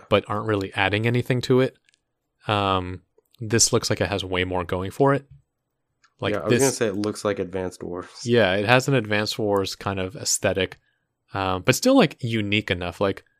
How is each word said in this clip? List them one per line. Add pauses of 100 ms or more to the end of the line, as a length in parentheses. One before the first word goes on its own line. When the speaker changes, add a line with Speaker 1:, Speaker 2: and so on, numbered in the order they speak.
Speaker 1:
but
aren't
really
adding
anything
to
it. (680)
Um, (360)
this
looks
like
it
has
way
more
going
for
it. (920)
Like
Speaker 2:
Yeah,
I
was
gonna
Speaker 1:
this
Speaker 2:
say
it
looks
like
Advanced
Wars. (160)
Speaker 1:
Yeah,
it
has
an
Advanced
Wars
kind
of
aesthetic, (560)
um,
but
still,
like,
unique
enough.
Like, (160)